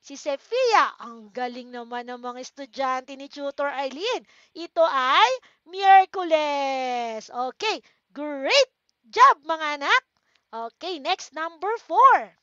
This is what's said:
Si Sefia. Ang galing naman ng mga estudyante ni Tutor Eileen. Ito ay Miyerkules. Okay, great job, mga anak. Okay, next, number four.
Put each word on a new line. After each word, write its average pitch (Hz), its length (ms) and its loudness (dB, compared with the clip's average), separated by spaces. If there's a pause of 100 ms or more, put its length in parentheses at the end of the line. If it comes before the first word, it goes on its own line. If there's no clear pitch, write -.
Si 277 140 -18
Sefia. 339 880 0
Ang 233 320 -18
galing 247 340 -8
naman 240 380 -10
ng 247 120 -12
mga 247 200 -12
estudyante 262 800 -6
ni 277 80 -16
Tutor 285 420 -6
Eileen. 277 540 -6 (320)
Ito 339 280 -2
ay 311 480 2 (360)
Miyerkules. 294 1600 2
Okay, 254 520 -6 (320)
great 294 560 0 (360)
job, 453 360 6
mga 302 400 -6
anak. 440 180 2 (460)
Okay, 233 500 -10
next, 294 380 -6
number 330 400 -6 (100)
four. 349 580 4